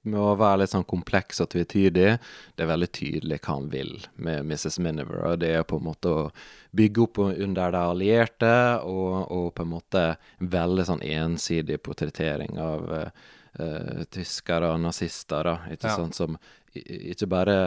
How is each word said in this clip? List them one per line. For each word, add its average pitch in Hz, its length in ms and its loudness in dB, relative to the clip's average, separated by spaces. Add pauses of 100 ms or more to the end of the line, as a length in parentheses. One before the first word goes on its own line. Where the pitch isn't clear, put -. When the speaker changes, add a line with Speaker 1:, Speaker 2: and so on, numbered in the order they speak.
Speaker 1:
med 107 160 -2
å 104 180 6
være 98 260 6
litt 95 100 0
sånn 92 120 2
kompleks - 560 -2
og 85 120 -2
tvetydig. 92 640 6 (400)
Det 82 100 -2
er 82 60 2
veldig 85 200 2
tydelig 73 500 -4
hva 71 180 -4
han 69 100 -6
vil - 240 -6 (240)
med 76 280 -4
missus 78 340 -4
Miniver, 78 480 -4
og 85 120 0
det 82 160 0
er 82 80 2
på 80 140 -4
en 80 100 -4
måte 80 220 -2
å 78 160 0 (480)
bygge 107 300 6
opp 110 160 0
under 92 520 0
de 90 120 2
allierte, 110 720 2 (260)
og, 95 480 -2
og 87 240 -2
på - 80 -8
en 82 140 -4
måte 87 320 0 (320)
veldig 90 500 2
sånn 82 160 -2
ensidig 78 760 -2
portrettering 78 760 -4
av, 80 400 -4
eh, 82 320 -10 (300)
eh, 80 500 -6
tyskere 85 640 -2
og 82 80 0
nazister, 82 640 -4
da, 85 120 0 (140)
ikke 110 220 -4
Speaker 2:
Ja. 104 40 0
Speaker 1:
sant, 85 200 -4
som 80 220 -4 (360)
i-, - 80 -14
i-, - 320 -12
ikke 98 160 -4
bare 92 260 2 (120)